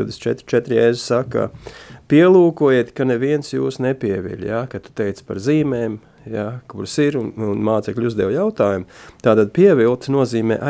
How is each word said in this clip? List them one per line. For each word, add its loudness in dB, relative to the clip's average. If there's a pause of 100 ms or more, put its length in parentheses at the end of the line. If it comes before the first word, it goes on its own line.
(220)
četri -6
četri 0
Jēzus 2
saka: -2 (600)
"Pielūkojiet, 4
ka -2
neviens -2
jūs -4
nepieviļ," -4
ja, -4
ka -10
tu -20
teici -6
par -8
zīmēm, 0 (320)
ja, -6 (100)
kuras -10
ir, 0
un, -6
un -4
mācekļi -2
uzdeva -2
jautājumu. 0 (380)
Tātad 4
pievilkt 4
nozīmē 0